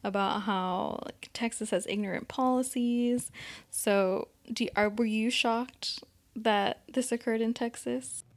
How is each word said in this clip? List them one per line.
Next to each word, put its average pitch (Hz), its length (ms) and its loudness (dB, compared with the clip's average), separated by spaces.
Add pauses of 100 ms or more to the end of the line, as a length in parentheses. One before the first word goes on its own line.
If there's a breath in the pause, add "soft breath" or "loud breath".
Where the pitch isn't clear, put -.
about 202 400 0
how, 185 600 0
like, - 280 -14
Texas 226 360 -4
has 180 160 0
ignorant 196 440 -2
policies. 247 1000 2 (380 loud breath)
So, 196 600 2 (220)
do, 220 240 -2
are, 208 140 4
were 220 160 0
you 220 240 2
shocked - 760 -2 (320)
that 208 460 2 (100)
this 254 200 0
occurred 233 300 0
in 226 120 2
Texas? 240 680 -4 (140)